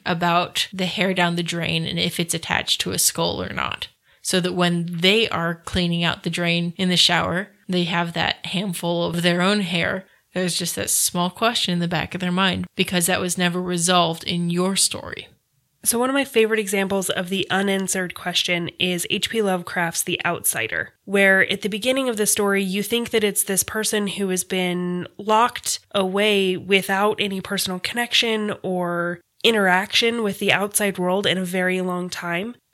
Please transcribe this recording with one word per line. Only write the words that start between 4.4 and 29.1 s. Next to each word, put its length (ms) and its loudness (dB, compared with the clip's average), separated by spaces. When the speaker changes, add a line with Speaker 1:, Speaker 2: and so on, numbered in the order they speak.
Speaker 1:
when 360 2
they 400 4
are 260 -2
cleaning 480 0
out 200 -2
the 60 -4
drain 480 0
in 120 2
the 80 4
shower, 520 2
they 140 2
have 300 -2
that 340 -2
handful 580 -2
of 160 -2
their 200 2
own 200 2
hair. 460 -2
There's 240 -2
just 200 -4
that 120 -2
small 400 0
question 440 0
in 60 0
the 80 0
back 280 -2
of 60 -8
their 100 0
mind 340 0
because 300 0
that 140 2
was 180 -4
never 240 0
resolved 640 2
in 260 -2
your 260 2
story. 520 -2
Speaker 2:
So 140 2
one 140 2
of 20 0
my 120 2
favorite 340 2
examples 500 0
of 200 -4
the 200 -2
unanswered 640 0
question 560 -2
is 300 0
H 220 -2
P 100 0
Lovecraft's 640 -2
The 200 -4
Outsider, 680 -2
where 460 4
at 120 -4
the 60 -2
beginning 380 0
of 100 -2
the 100 0
story, 360 2
you 200 -2
think 260 -2
that 140 2
it's 200 0
this 200 -2
person 420 -2
who 240 -2
has 140 0
been 640 -2
locked 600 0
away 640 2
without 640 2
any 220 -4
personal 380 -4
connection 840 0
or 600 -2